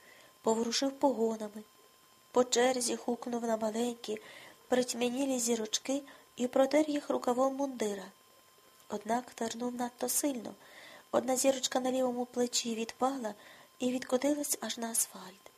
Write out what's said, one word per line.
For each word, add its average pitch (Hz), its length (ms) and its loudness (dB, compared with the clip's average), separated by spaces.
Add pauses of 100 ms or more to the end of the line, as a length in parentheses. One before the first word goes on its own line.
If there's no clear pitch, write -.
(420)
поворушив 226 500 0
погонами, 220 720 0 (680)
по 247 120 6
черзі 247 520 2
хукнув 240 480 -4
на 226 140 0
маленькі, 220 640 -2 (460)
притьмянілі 247 720 2
зірочки 233 600 0 (340)
і 247 120 0
протер 285 420 4
їх 285 200 -2
рукавом 254 460 2
мундира. 226 500 -4 (840)
Однак 226 420 -2
тернув 233 440 -4
надто 247 340 -4
сильно. 254 440 -2 (580)
Одна 247 240 2
зірочка 262 440 2
на 254 120 2
лівому 247 340 0
плечі 240 500 -2
відпала 226 580 -2 (480)
і 254 100 2
відкотилась 269 720 0
аж 226 160 -6
на 226 140 -6
асфальт. 190 680 -6